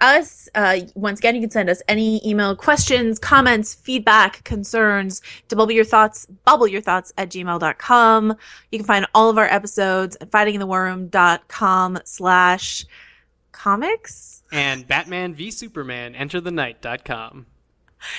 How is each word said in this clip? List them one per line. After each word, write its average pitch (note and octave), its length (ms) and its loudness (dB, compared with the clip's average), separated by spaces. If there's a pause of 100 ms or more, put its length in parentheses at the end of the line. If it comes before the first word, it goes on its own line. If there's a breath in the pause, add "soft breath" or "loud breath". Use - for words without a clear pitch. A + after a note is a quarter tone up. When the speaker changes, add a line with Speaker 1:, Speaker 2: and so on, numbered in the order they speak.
Speaker 1:
us. C#4+ 500 2
Uh, F#3+ 260 0 (160)
once G3+ 240 -6
again, A#3 140 2
you B3 60 -4
can A3+ 100 -6
send G3 200 -2
us F3+ 180 -2
any A3 320 0 (100)
email G#3 240 0
questions, B3 680 0
comments, A#3+ 540 2
feedback, A3 720 2
concerns G3+ 760 -2 (260 loud breath)
to - 80 -6
bubble A3 160 2
your A3 140 4
thoughts, G#3+ 420 2 (180)
bubbleyourthoughts G#3 720 2
at F#3+ 120 -6
gmail F3+ 280 -6
dot D#3+ 200 -2
com. A3 580 4 (340 loud breath)
You A3+ 100 -8
can G#3 60 -12
find G3 300 2
all A3+ 140 6
of A3 80 2
our A3 80 4
episodes F#3+ 720 -2
at - 100 -18
fighting G#3 260 2
in G3 40 -6
the G3 80 -6
war F#3 160 -2
room F#3 240 -6
dot F3 400 2
com F#3 560 0
slash F#3 840 0 (680 soft breath)
comics. - 1000 -6
Speaker 2:
And C#3 340 -4
Batman E3+ 480 -6
v E3 160 -12
Superman, B2 680 -14
Enter C#3 260 -8
the F3 100 -10
Night C3+ 300 -8
dot B2 240 -10
com. A#2 400 -12 (720 loud breath)